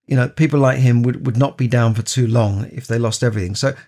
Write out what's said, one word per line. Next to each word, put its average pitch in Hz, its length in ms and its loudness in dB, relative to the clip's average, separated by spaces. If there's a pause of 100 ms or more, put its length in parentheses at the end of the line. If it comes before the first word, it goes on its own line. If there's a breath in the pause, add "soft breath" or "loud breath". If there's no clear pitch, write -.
you 139 100 0
know, 123 120 2
people 147 300 0
like 131 200 2
him 120 260 4
would, - 200 -4
would 113 120 -2
not 139 200 0
be 123 120 -2
down 117 260 2
for 110 80 -2
too 123 240 -2
long 110 460 0
if - 160 -12
they 117 100 -2
lost 117 240 -2
everything. 107 320 -2
So, 135 200 -4 (140)